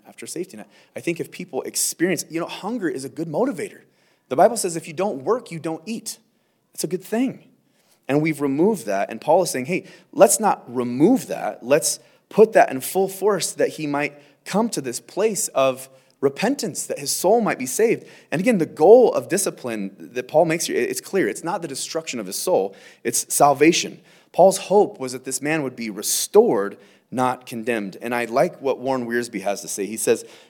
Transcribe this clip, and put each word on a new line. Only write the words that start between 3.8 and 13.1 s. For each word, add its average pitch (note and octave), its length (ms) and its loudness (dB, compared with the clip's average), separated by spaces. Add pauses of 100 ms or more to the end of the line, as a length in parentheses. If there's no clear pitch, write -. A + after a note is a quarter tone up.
The B2+ 80 -4
Bible F3 200 6
says F#3 200 -4
if D#3+ 120 -8
you E3 60 -12
don't D3 280 -4
work, A3 280 -2
you E3+ 80 -10
don't D#3+ 260 -8
eat. - 340 -10 (540)
That's - 120 -8
a - 20 -2
good F3 180 -6
thing. - 460 -4 (580)
And D3 140 2
we've D#3 180 -2
removed D3+ 460 2
that. G2 240 -2
And A2+ 100 -10
Paul E3+ 220 4
is D#3+ 80 -2
saying, C3 160 -4
"Hey, E3 200 -4 (260)
let's - 280 6
not G3+ 220 0 (100)
remove B2+ 540 2
that. G2 360 -6
Let's C#3+ 360 0 (300)
put G#3+ 260 6
that - 160 6
in C3 100 -6
full F#3 280 -2
force F#3+ 440 -2